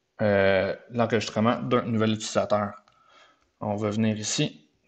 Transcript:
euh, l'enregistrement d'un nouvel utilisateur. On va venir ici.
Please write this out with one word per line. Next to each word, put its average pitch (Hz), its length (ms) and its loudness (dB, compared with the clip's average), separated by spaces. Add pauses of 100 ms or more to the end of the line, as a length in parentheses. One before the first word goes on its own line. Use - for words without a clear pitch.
(220)
euh, 98 520 4 (160)
l'enregistrement 113 720 0
d'un 123 200 0
nouvel 110 320 0
utilisateur. 104 600 -2 (840)
On 104 160 -4
va 104 140 -2
venir 107 280 0
ici. - 500 -6 (200)